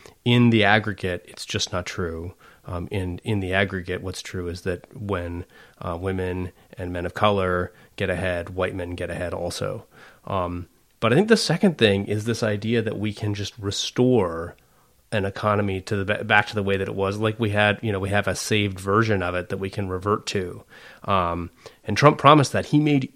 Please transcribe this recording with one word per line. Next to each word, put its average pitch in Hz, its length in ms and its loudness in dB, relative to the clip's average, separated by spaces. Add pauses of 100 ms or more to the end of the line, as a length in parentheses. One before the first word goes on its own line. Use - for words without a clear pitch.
(240)
in 120 240 6
the 110 160 6
aggregate, 101 640 2
it's - 160 -16
just - 280 -4
not 90 120 -4
true. 82 480 -8 (320)
Um, 87 280 -8
in, 90 320 -4
in 104 160 -2
the 92 140 -4
aggregate, 95 480 -2
what's 90 200 -10
true 90 240 -8
is 85 160 -8
that 90 240 -6 (100)
when, 87 480 -6 (360)
uh, 85 200 -6
women 92 520 -4 (260)
and 90 140 -8
men 87 120 -6
of 87 80 -6
color 92 600 0 (240)
get 95 120 -2
ahead, 90 420 -2
white 92 240 -2
men 87 160 -6
get 87 200 -6
ahead 87 240 -6
also. 92 500 -6 (400)
Um, 90 440 -4 (320)
but 113 120 4
I 131 40 6
think 202 100 4
the 226 100 6
second 175 400 2
thing 101 300 4
is 104 180 -2
this 117 200 -2
idea 107 360 0
that 104 160 -4
we 104 160 -4
can 104 220 -4
just 98 240 -8
restore 98 960 0 (540)
an 101 140 0
economy 101 560 0
to 104 160 -4
the 98 80 -2
ba-, 101 180 -2
back 107 240 4
to - 80 -12
the 107 80 0
way 98 140 0
that 95 100 -2
it 104 80 -6
was. 98 240 0
Like 110 220 0
we 107 100 2
had, 104 320 2
you 110 80 -2
know, 98 80 -2
we 95 120 -4
have 101 180 2
a 90 80 -2
saved 101 420 0
version 98 460 2
of 90 100 -2
it 90 140 -4
that 95 100 -6
we 98 100 -4
can 98 200 -6
revert 98 380 -2
to. 95 360 -6 (400)
Um, 87 480 -2 (320)
and 107 140 -2
Trump 147 200 6
promised 147 360 8
that. 98 140 0
He 147 120 2
made 147 380 2